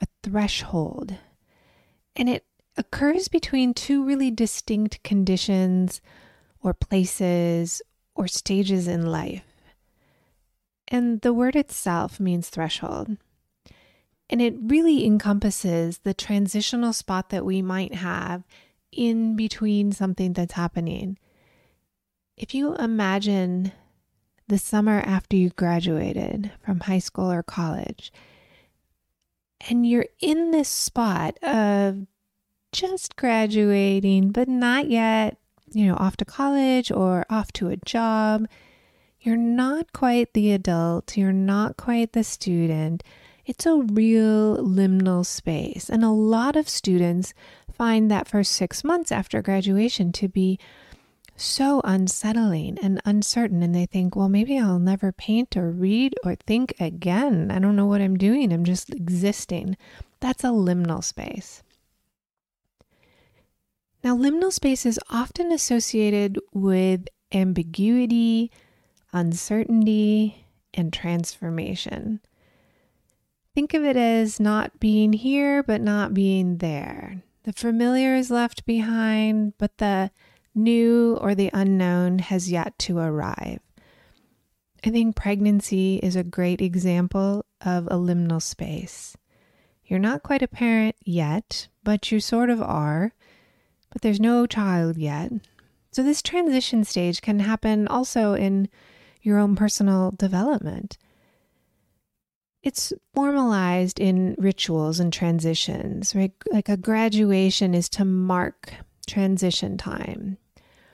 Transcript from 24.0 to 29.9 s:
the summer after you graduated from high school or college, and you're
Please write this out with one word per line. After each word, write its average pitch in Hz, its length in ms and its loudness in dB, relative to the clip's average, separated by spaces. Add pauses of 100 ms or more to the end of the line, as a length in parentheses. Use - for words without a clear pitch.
the 202 100 2
summer 208 480 2
after 190 300 0
you 180 140 4
graduated 175 1000 -2 (100)
from 180 200 -4
high 190 180 0
school 185 320 -2
or 170 140 -2
college, - 680 -6 (1600)
and 240 180 2
you're 240 200 2 (120)